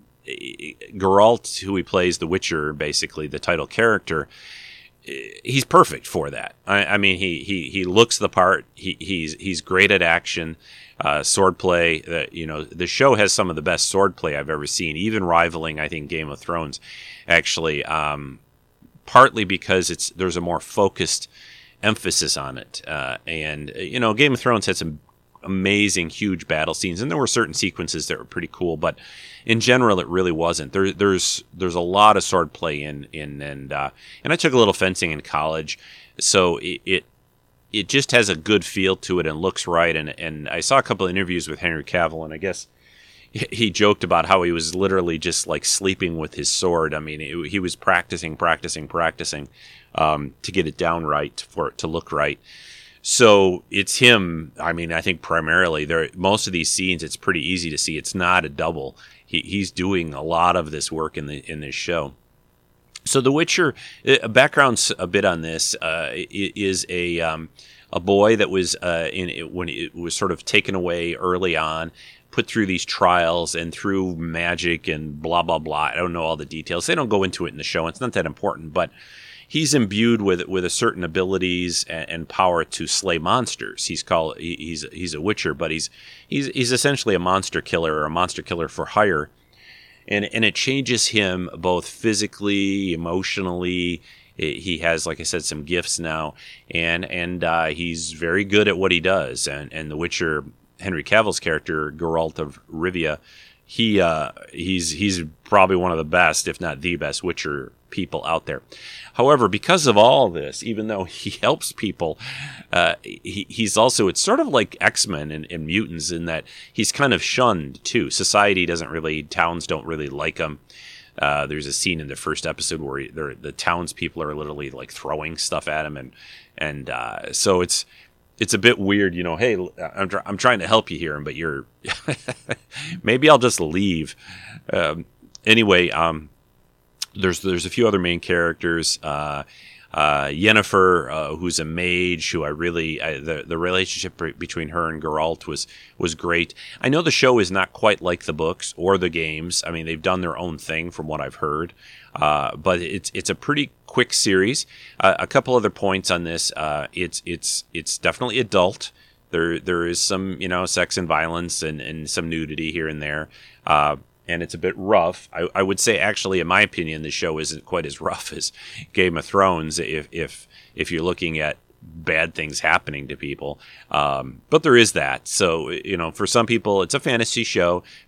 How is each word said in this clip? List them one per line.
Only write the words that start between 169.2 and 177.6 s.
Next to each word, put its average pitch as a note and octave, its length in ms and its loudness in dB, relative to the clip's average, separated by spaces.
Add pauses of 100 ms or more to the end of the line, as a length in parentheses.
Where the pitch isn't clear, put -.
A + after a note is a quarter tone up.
Thrones E2+ 540 2
if, D2+ 340 -6
if, D#2 340 -8 (280)
if - 160 -6
you're D#2+ 120 -2
looking E2 360 -2
at D2 180 -2 (240)
bad D#2+ 540 -2
things D2+ 260 -6
happening D2+ 480 0
to C#2 80 -10
people. C#2+ 420 -8 (320)
Um, C#2 600 -2
but D3+ 140 4
there C3+ 120 8
is A2+ 160 8
that. C#2 360 -2
So, E2 420 0
you F2+ 260 -6
know, E2 140 -4
for G2+ 160 -4
some A#2 180 2
people, G#2 380 2
it's F2 100 -4
a C#3+ 80 -2
fantasy A#2 420 0
show. F2+ 420 0 (240)